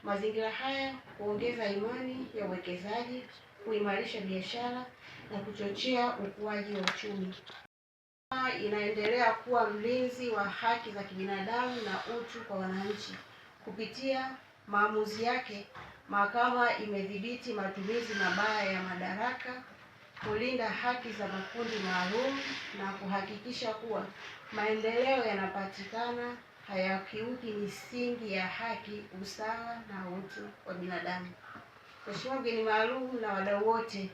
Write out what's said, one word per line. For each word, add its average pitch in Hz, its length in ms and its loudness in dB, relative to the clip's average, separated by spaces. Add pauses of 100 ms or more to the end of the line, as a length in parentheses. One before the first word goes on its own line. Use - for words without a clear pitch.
Mazingira 214 480 2
haya 269 440 0 (220)
huongeza 214 480 0
imani 254 680 0
ya 202 100 -2
uwekezaji, 202 760 -2 (420)
kuimarisha 208 560 2
biashara 240 640 -2 (460)
na 208 80 -4
kuchochea 214 680 2
ukuaji 208 680 -2
wa 190 80 0
uchumi. 190 520 -2 (1300)
Inaendelea 214 680 4
kuwa 233 360 4
mlinzi 247 600 2
wa 208 140 2
haki 226 480 0
za 202 120 -4
kibinadamu 196 760 0
na 202 360 -2
utu 233 240 -6
kwa 208 180 -4
wananchi. 190 560 -2 (500)
Kupitia 262 680 0 (360)
maamuzi 214 560 4
yake, 233 440 0 (420)
mahakama 240 680 6
imedhibiti 208 760 -2
matumizi 208 600 -2
mabaya 202 580 4
ya 185 120 0
madaraka, 214 800 -2 (640)
kulinda 226 420 2
haki 247 420 0
za 202 160 -4
makundi 220 480 -4 (100)
maalum 208 540 2 (380)
na 196 140 -2
kuhakikisha 202 840 -2
kuwa 220 320 -4 (460)
maendeleo 220 720 4
yanapatikana 208 1120 -2 (320)
hayakiuki 202 800 -2
misingi 220 840 -2
ya 185 140 0
haki, 208 560 -4 (180)
usawa 233 540 -4 (140)
na 190 280 -6
utu 208 320 -8 (160)
wa 185 80 -6
binadamu. 180 580 -4 (760)
Mheshimiwa 254 340 -2
mgeni 226 220 2
maalum 233 580 2
na 208 120 0
wadau 202 360 4
wote 381 440 2